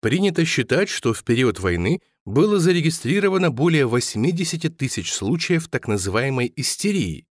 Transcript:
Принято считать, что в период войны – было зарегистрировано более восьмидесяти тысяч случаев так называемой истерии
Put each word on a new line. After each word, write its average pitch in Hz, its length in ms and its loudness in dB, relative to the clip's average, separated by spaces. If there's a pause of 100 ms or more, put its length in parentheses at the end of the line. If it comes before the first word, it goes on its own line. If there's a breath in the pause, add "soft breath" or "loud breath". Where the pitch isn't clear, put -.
Принято 170 440 0
считать, 160 460 0
что - 240 -2
в - 100 -10
период 117 360 2
войны – 90 420 0 (240)
было 180 320 2
зарегистрировано 175 920 2
более 143 360 2
восьмидесяти 160 840 -2
тысяч - 440 -6
случаев 165 560 -2
так - 200 -6
называемой 117 680 0
истерии 139 720 -2 (140)